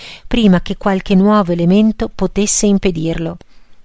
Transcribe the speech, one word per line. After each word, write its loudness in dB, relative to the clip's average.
prima 2
che -8
qualche 0
nuovo 2
elemento 0
potesse -2
impedirlo. -2